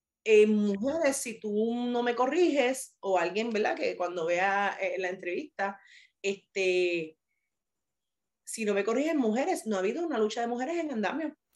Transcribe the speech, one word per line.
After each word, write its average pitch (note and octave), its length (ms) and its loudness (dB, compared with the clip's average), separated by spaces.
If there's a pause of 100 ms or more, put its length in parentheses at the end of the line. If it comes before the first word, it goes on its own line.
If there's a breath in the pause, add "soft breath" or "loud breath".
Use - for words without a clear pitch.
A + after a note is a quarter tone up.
(260)
eh, G#3+ 220 8
mujeres, G#3+ 720 0
si A3+ 220 -8
tú G#3+ 360 -2
no A#3+ 280 -2
me A#3+ 120 0
corriges, C4+ 840 2
o F#3+ 200 2
alguien, G3 320 -2
¿verdad? G#3+ 240 0
Que G#3 200 -2
cuando F3 300 -4
vea, G3 560 0
eh, F3+ 160 -2
la F#3 120 -4
entrevista, F#3+ 720 -6 (440 loud breath)
este, F3+ 920 -2 (1300)
si - 220 -8
no G#3 80 2
me G3 100 2
corrigen, C#4 340 0
mujeres, C4 500 0
no G#3+ 80 0
ha F#3+ 40 0
habido A#3 260 -2
una D4 120 -4
lucha A3 240 0
de A#3 60 -2
mujeres B3+ 300 -4
en D#4 140 -4
andamio. C4 460 -4 (180)